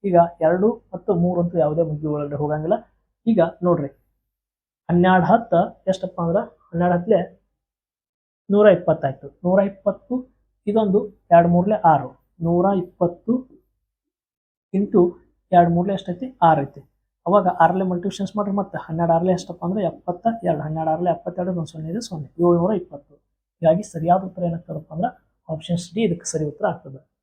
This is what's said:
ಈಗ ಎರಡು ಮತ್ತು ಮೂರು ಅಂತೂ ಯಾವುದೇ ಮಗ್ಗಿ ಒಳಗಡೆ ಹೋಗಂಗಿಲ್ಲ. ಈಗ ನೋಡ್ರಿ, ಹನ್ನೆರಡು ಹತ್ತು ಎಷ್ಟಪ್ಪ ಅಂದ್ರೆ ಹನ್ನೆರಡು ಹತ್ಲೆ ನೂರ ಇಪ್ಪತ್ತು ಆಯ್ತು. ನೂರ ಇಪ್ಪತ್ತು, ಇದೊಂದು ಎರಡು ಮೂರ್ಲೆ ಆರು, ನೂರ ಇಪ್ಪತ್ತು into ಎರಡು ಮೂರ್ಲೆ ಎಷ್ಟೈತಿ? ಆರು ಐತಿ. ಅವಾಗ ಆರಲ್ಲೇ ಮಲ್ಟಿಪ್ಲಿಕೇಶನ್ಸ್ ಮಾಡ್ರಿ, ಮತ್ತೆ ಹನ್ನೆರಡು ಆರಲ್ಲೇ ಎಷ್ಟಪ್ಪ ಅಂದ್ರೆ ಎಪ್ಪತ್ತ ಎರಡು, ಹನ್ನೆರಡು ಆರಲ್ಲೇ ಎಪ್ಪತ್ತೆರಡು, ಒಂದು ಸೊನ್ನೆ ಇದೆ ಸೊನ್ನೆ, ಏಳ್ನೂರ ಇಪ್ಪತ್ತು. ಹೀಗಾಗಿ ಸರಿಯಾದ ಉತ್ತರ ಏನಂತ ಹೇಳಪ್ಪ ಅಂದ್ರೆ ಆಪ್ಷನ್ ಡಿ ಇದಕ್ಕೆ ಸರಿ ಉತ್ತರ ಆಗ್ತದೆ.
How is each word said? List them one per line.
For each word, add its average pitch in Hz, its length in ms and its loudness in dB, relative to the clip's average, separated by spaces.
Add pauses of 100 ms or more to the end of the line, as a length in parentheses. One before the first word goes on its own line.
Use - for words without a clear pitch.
ಈಗ 180 140 2 (240)
ಎರಡು 185 400 0 (120)
ಮತ್ತು 185 220 -4
ಮೂರು 175 260 0
ಅಂತೂ 175 160 -4
ಯಾವುದೇ 151 260 0
ಮಗ್ಗಿ 151 240 -6
ಒಳಗಡೆ 147 280 -6
ಹೋಗಂಗಿಲ್ಲ. 151 380 -4 (540)
ಈಗ 226 120 2 (240)
ನೋಡ್ರಿ, 151 240 0 (1040)
ಹನ್ನೆರಡು 180 340 4
ಹತ್ತು 175 640 0
ಎಷ್ಟಪ್ಪ 185 340 -6
ಅಂದ್ರೆ 170 180 0
ಹನ್ನೆರಡು 175 600 -4
ಹತ್ಲೆ 175 420 -2 (1080)
ನೂರ 208 160 6
ಇಪ್ಪತ್ತು 170 400 2
ಆಯ್ತು. - 200 -8
ನೂರ 185 320 0
ಇಪ್ಪತ್ತು, 202 760 -6 (320)
ಇದೊಂದು 208 420 0 (220)
ಎರಡು 170 160 6
ಮೂರ್ಲೆ 180 280 2
ಆರು, 143 520 0 (140)
ನೂರ 170 240 0 (120)
ಇಪ್ಪತ್ತು 180 840 -4 (1120)
into 190 380 2 (400)
ಎರಡು 175 180 6
ಮೂರ್ಲೆ 175 240 0
ಎಷ್ಟೈತಿ? 196 480 -10
ಆರು 160 200 4
ಐತಿ. - 300 -12 (360)
ಅವಾಗ 190 200 2
ಆರಲ್ಲೇ 180 360 2
ಮಲ್ಟಿಪ್ಲಿಕೇಶನ್ಸ್ 185 520 -6
ಮಾಡ್ರಿ, 202 180 -4
ಮತ್ತೆ 196 280 -6
ಹನ್ನೆರಡು 165 320 -2
ಆರಲ್ಲೇ 175 200 2
ಎಷ್ಟಪ್ಪ 175 320 -8
ಅಂದ್ರೆ 196 180 -2
ಎಪ್ಪತ್ತ 175 440 -4 (160)
ಎರಡು, 160 180 -2
ಹನ್ನೆರಡು 160 300 -4
ಆರಲ್ಲೇ 170 200 -2
ಎಪ್ಪತ್ತೆರಡು, 180 400 -6
ಒಂದು 165 140 -4
ಸೊನ್ನೆ 156 240 -14
ಇದೆ 208 120 -6
ಸೊನ್ನೆ, 151 260 -12
ಏಳ್ನೂರ 175 460 2
ಇಪ್ಪತ್ತು. - 420 -10
ಹೀಗಾಗಿ - 680 -2
ಸರಿಯಾದ 175 400 0
ಉತ್ತರ 185 200 -10
ಏನಂತ 170 280 -6
ಹೇಳಪ್ಪ 156 220 -12
ಅಂದ್ರೆ - 460 -8 (100)
ಆಪ್ಷನ್ 160 280 -6 (180)
ಡಿ 220 60 -2
ಇದಕ್ಕೆ 175 240 -2
ಸರಿ 156 200 -4
ಉತ್ತರ 147 200 -8
ಆಗ್ತದೆ. 135 440 -8 (140)